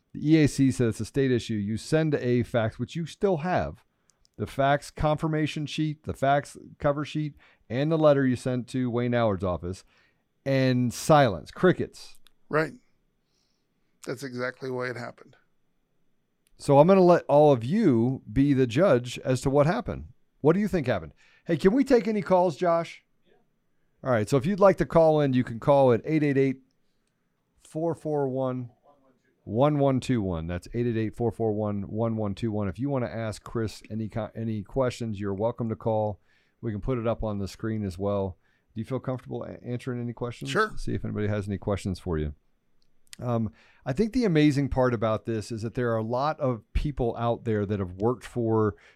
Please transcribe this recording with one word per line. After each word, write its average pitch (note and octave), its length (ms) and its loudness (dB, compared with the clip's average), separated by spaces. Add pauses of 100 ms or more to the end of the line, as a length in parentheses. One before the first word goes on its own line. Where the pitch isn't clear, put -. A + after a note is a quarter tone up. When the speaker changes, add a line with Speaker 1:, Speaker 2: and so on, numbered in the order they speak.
(120)
Speaker 1:
The D#3 220 2
E D#3 100 8
A C3 40 6
C C3+ 220 2
says A#2 200 0
it's - 100 -4
a A2 60 -6
state C3+ 240 0
issue. A#2 240 -2
You G#2 240 -4
send D#3 380 0
a B2 260 0
fax, A2 360 -2
which B2 160 -8
you E3 120 -8
still F#3+ 320 -2
have, C#3+ 460 -4 (520)
the G#2+ 100 -6
fax C#3 440 0
confirmation D3+ 720 -2
sheet, D3+ 380 -4
the D3 100 -6
fax C#3 460 0 (200)
cover C#3+ 280 -2
sheet, D3+ 300 -6 (340)
and C#3 200 0
the D#3+ 80 2
letter C#3 280 6
you B2 100 2
sent B2 320 -4
to B2+ 220 -2
Wayne A#2+ 220 -2
Howard's G#2+ 320 0
office, F2+ 400 -6 (600)
and C3 460 2
silence, C3 580 2
crickets. - 640 -2 (320)
Speaker 2:
Right. D3+ 240 -2 (1300)
That's C3+ 160 -10
exactly B2+ 460 -8
the B2+ 60 -6
way B2 140 -6
it A#2+ 80 -8
happened. A#2+ 400 -16 (1200)
Speaker 1:
So C#3 200 4
I'm D#3 100 8
gonna G3 120 8
let F3 280 6
all D3 240 6
of A#2 120 0
you C3 640 2
be C#3 220 2
the C3 140 4
judge B2+ 540 2
as C3 220 -2
to C#3 80 0
what D3 160 4
happened. F2 380 -4 (360)
What D3 120 4
do G3 80 0
you G#3 80 0
think D#3 180 -2
happened? F2 260 -2 (320)
Hey, E3 120 -2
can F#3+ 160 4
we C4+ 100 4
take A#3+ 240 4
any G#3+ 160 -2
calls, F3+ 340 2
Josh? E3+ 460 -2 (240)
Yeah. - 80 -20 (680)
All C3 60 -2
right. A#2 180 2
So C#3+ 80 2
if B2 100 0
you'd F#3+ 140 0
like G3 180 8
to D3+ 80 0
call D#3 340 6
in, C#3 140 2
you B2 100 4
can A#2 160 -10
call C#3 320 6
at G#2+ 120 4
eight D3+ 180 0
eight C#3+ 160 2
eight, C3+ 200 2 (1040)
four D#3+ 320 -4
four D3 340 -2
one, B2+ 420 -4 (720)
one C#3+ 340 2
one C#3 200 4
two A#2+ 220 0
one. E2+ 260 -4
That's F2 280 -6
eight A#2+ 120 -2
eight A2+ 120 -2
eight, A2 180 -4
four A#2 160 -2
four A2+ 200 -2
one, G#2 300 -4
one A2 340 -4
one G#2 180 -4
two A2+ 180 -4
one. G#2 160 -2
If F#2 100 -8
you C#3 120 -4
wanna B2 160 -2
ask A2 360 -8
Chris - 480 -6
any A2 180 -6
co-, G#2+ 260 -8
any A2 280 -6
questions, A#2+ 560 -4
you're G2+ 160 -4
welcome A2 360 -4
to G#2 60 -6
call. G#2+ 440 -4 (400)
We A#2+ 100 -8
can G#2 120 -6
put C3 160 -4
it A2+ 80 -4
up A2+ 180 -2
on G#2 140 -4
the G2 100 -4
screen A2 360 -6
as F2+ 140 -6
well. G2 380 -2 (380)
Do A#2 60 -8
you A2 40 -6
feel C3 160 -6
comfortable B2+ 440 -8
a-, - 220 -14
answering B2 360 -8
any A#2+ 100 -8
questions? A#2+ 380 -10
Speaker 2:
Sure. G#3+ 260 -2
Speaker 1:
See - 160 -4
if G#2+ 120 -4
anybody G#2+ 240 -4
has G#2 200 -4
any G2 80 -4
questions G2 420 -4
for E2 200 -4
you. D2+ 160 -4 (880)
Um, A#2 300 -2 (340)
I C3+ 80 -4
think G#3+ 180 0
the B3 140 0
amazing D3+ 420 4
part B2+ 240 2
about A2 320 -2
this A2+ 260 -6
is A2 120 -8
that A2+ 120 -6
there B2 180 -2
are A2+ 40 0
a A2 60 -2
lot B2+ 380 -2
of B2+ 220 -2 (120)
people B2+ 440 -2
out A#2 260 -2
there G#2+ 200 0
that G2+ 160 -2
have F2+ 140 -6
worked A2 300 0
for A2 520 0 (200)